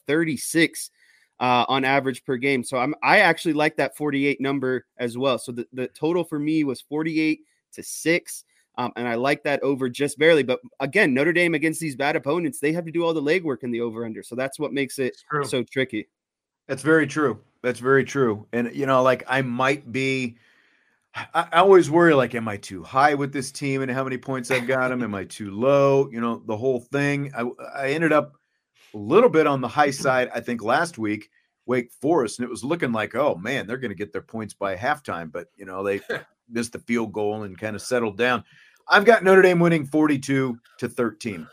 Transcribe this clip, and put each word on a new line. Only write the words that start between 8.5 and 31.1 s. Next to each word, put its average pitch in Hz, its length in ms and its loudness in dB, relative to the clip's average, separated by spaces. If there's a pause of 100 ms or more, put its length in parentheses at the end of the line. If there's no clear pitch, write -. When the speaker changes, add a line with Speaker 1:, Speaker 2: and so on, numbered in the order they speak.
Speaker 1:
Um, 120 180 -6
and 120 100 -6
I 120 100 -2
like 139 280 0
that 143 200 -2
over 131 260 -2
just 139 280 -4
barely. 156 260 6
But 123 180 -2 (180)
again, 143 340 2
Notre 147 200 2
Dame 170 220 2
against 156 260 -2
these 147 160 -6
bad 143 180 0
opponents, 147 460 -2
they 147 100 0
have 170 140 -4
to 165 60 -10
do 170 120 -2
all 165 100 0
the 160 80 -2
legwork 156 420 -2
in 123 80 -6
the 117 100 -4
over-under. 113 420 -8
So - 100 -16
that's 131 240 -6
what 147 140 -6
makes 135 260 -4
it 131 100 -2
Speaker 2:
It's - 220 -10
true. 151 140 -4
Speaker 1:
so 127 200 -2
tricky. 113 440 -4 (600)
Speaker 3:
That's 135 140 -6
very 156 240 4
true. 143 360 -2 (220)
That's 120 180 -4
very 131 240 4
true. 113 480 -2
And, 120 200 -2
you 139 120 -4
know, 131 180 4
like, 127 240 2
I 131 140 0
might 127 500 -2
be, 131 460 -4 (760)
I, - 380 -4
I 160 80 4
always 180 320 8
worry, 165 220 6
like, 123 200 4
am 113 140 -4
I 104 100 -4
too 98 240 -12
high 135 320 2
with 139 200 -4
this 139 180 -6
team 135 300 -4
and 131 100 -4
how 131 140 -4
many 131 120 -6
points 131 340 -8
I've 123 160 -2
got 127 220 0
'em? 123 140 -4
Am 107 100 -4
I 98 120 -6
too 98 260 -12
low? 139 580 2
You 117 120 -8
know, 117 240 -4
the 110 100 -4
whole 123 240 -2
thing. 143 560 -4
I, 117 60 -6 (340)
I 135 140 -4
ended 156 240 2
up 147 200 2 (600)
a 107 40 -14
little 156 320 4
bit 156 180 4
on 139 120 2
the 127 80 -4
high 143 240 4
side, 131 420 0
I 120 60 -6
think, 117 240 -6
last 147 340 0
week, 107 320 -4 (360)